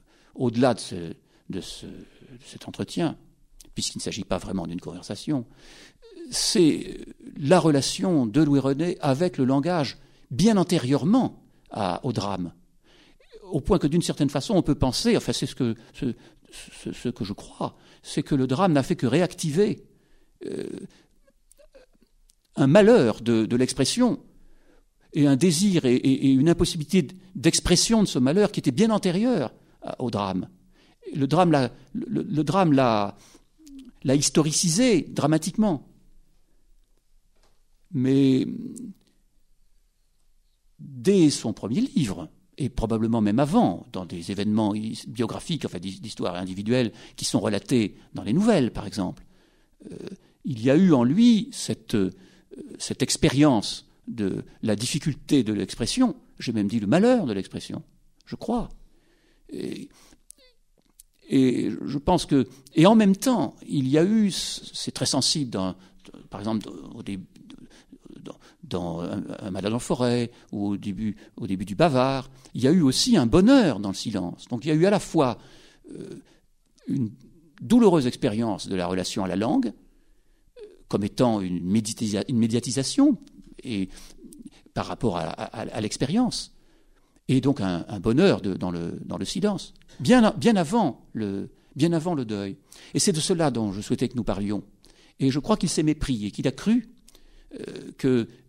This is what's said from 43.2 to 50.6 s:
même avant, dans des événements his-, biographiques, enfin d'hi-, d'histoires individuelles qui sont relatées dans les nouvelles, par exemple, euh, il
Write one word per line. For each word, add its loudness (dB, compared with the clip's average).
même 2
avant, 0
dans -8
des -10
événements 0
his-, -8
biographiques, -6
enfin -8
d'hi-, -10
d'histoires -8
individuelles -2
qui -10
sont 0
relatées 0
dans -12
les -2
nouvelles, 2
par -8
exemple, -6
euh, -16
il -6